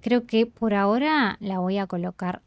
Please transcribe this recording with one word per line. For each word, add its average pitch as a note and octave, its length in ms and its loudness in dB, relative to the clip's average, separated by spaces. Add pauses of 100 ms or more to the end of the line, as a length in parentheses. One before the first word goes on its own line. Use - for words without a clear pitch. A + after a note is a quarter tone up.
creo A#3+ 240 0
que A3+ 200 2
por A#3 280 -2
ahora A3+ 640 2
la F#3+ 200 -4
voy F#3 180 0
a G3 100 -2
colocar F3+ 600 -6